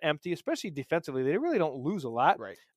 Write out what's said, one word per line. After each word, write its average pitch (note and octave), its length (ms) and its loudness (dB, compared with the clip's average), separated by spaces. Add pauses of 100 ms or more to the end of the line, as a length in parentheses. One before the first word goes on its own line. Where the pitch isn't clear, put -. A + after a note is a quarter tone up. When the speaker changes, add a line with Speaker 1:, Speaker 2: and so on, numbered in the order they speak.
Speaker 1:
empty, D#3+ 300 0
especially B3 380 -4
defensively. C#3 520 -2
They D3 140 2
really D#4 200 0
don't D3+ 200 0
lose D3+ 260 -2
a B2 60 -4
lot. B2 300 4
Speaker 2:
Right. G2 180 -10 (180)